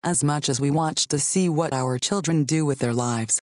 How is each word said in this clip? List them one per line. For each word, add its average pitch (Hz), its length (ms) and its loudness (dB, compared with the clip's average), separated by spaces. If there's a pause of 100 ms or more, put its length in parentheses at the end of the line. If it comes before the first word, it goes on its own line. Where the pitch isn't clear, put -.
As 170 220 0
much 147 240 0
as 127 100 0
we 143 100 0
watch 156 380 0
to 147 100 -2
see 185 300 0
what 156 240 0
our 127 260 0
children 165 460 0
do 156 220 2
with 139 140 0
their 120 140 0
lives, 117 460 0 (120)